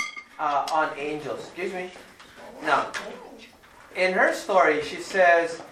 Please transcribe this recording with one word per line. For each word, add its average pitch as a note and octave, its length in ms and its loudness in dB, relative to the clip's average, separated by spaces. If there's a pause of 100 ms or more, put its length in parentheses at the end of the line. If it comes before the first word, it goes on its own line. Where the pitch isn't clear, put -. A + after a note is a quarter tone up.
(400)
uh, C#3+ 320 0
on D#3 260 2
angels. C#3 420 -6
Excuse F3+ 340 -8
me. F#3 180 -8 (720)
Now, C#3 280 0 (1040)
in F#3 180 2
her C#4 200 4
story, D#3+ 500 4
she F3 140 -8
says, E3+ 640 4 (100)